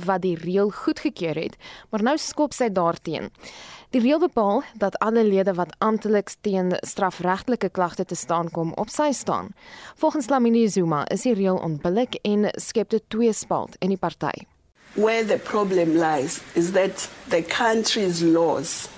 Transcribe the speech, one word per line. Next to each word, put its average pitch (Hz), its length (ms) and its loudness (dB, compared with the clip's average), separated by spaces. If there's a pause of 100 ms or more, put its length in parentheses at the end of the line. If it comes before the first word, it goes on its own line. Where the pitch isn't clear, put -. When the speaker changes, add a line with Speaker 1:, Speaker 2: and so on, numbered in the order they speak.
Speaker 1:
wat 185 160 0
die 180 140 0
reël 185 360 0
goedgekeur 190 640 -4
het, - 220 -6 (320)
maar 208 140 -2
nou 277 140 2
skop - 360 -2
sy 240 160 2
daarteen. 170 600 -2 (600)
Die 254 100 2
reël 285 180 4
bepaal 233 440 2 (140)
dat 196 220 -2
alle 220 240 2
lede 196 300 4
wat 175 260 -4
amptelik 214 500 0 (120)
teen 185 400 0
strafregtelike 185 880 -2
klagte 180 360 -2
te 180 100 -8
staan 170 360 -2
kom, 165 220 -4
op - 160 -6
sy 302 220 0
staan. 190 380 -2 (460)
Volgens 311 320 0
Dlamini 233 400 4
Zuma 165 420 0
is 190 120 -2
die 254 120 2
reël 190 240 2
onbillik 175 640 -2
en 208 320 2
skep - 340 -2
dit 220 200 0
tweespalt 214 720 0
in 185 80 0
die 196 80 0
party. - 480 -4 (480)
Speaker 2:
Where 220 320 2
the 202 140 2
problem 185 580 2
lies 156 440 0 (120)
is 170 180 2
that 190 380 0 (180)
the 170 140 2
country's 214 800 0
laws 165 680 2 (100)